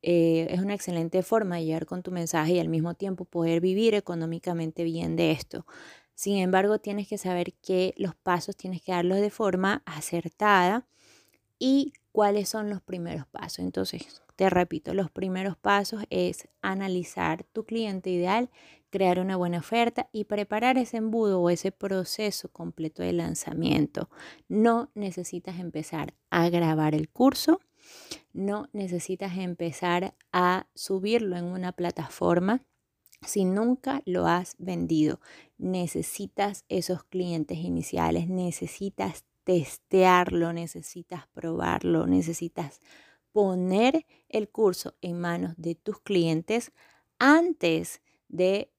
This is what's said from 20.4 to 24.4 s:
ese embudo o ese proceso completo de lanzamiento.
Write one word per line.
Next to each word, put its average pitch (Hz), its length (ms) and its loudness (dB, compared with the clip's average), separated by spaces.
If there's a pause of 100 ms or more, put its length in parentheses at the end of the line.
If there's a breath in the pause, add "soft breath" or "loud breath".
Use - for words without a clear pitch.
ese 233 200 -2
embudo 220 440 2
o 175 80 6
ese 175 220 0
proceso 196 760 -4
completo 165 540 -8
de 180 100 0
lanzamiento. 165 960 0 (380 loud breath)